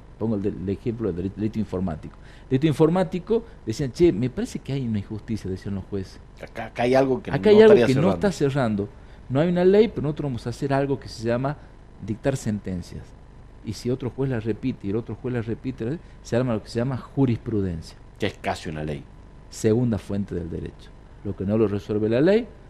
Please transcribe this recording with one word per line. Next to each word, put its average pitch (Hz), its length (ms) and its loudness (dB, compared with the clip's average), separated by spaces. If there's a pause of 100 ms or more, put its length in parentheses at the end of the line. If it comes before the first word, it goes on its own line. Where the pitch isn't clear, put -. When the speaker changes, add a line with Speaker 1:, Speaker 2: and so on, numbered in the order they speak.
(200)
Speaker 1:
Pongo 113 160 -2
el 98 80 -2
de-, 101 60 0
el 92 200 -6
ejemplo 110 420 -4
del 82 120 -4
dele-, 98 120 -4
delito 107 220 -4
informático. 90 580 -4 (360)
Delito 135 160 2
informático, 175 760 2 (220)
decían, 117 260 -4
"Che, 170 200 4
me 123 180 0
parece - 300 -8
que - 140 -8
hay 135 140 -4
una 110 120 -2
injusticia", 101 500 -8
decían 92 240 -6
los 95 120 -6
jueces. 98 340 -8 (200)
Speaker 2:
Acá, - 280 -12
acá - 160 -4
hay 127 100 2
algo 131 300 4
que 92 80 -8
Speaker 1:
Acá 202 180 4
Speaker 2:
no 208 80 10
Speaker 1:
hay 220 60 12
algo 214 100 12
Speaker 2:
estaría 117 140 8
Speaker 1:
que 127 80 4
no 139 60 2 (100)
Speaker 2:
cerrando. 180 160 0
Speaker 1:
está 190 40 2
cerrando. 123 580 0 (400)
No 127 100 0
hay 170 80 2
una 180 160 2
ley, 202 240 6
pero - 160 -6
nosotros 147 260 -4
vamos 117 160 -6
a 123 40 -6
hacer 135 240 -4
algo 139 260 0
que - 80 -16
se - 180 -12
llama 127 300 0 (500)
dictar 120 300 -2
sentencias. 98 720 -6 (600)
Y 104 80 -8
si - 160 -6
otro 127 200 -4
juez 135 200 -4
la 117 120 -4
repite 113 440 -4
y 98 40 -4
el 101 80 -2
otro 113 180 -8
juez 127 180 -8
la 120 80 -2
repite, 117 560 -6 (240)
se - 140 -6
arma 123 180 0
lo 104 80 -2
que - 80 -18
se 117 100 -4
llama 123 180 -2
jurisprudencia. 101 1000 -2 (220)
Speaker 2:
Que 104 80 0
es - 120 -6
casi 92 300 -6
una 78 140 -8
ley. 73 180 -6 (480)
Speaker 1:
Segunda 113 480 0
fuente 98 380 -6
del 85 160 -6
derecho. - 380 -10 (340)
Lo 101 120 -6
que 95 100 -6
no 104 120 2
lo 110 120 4
resuelve 104 400 -2
la 117 100 2
ley, 202 260 4 (240)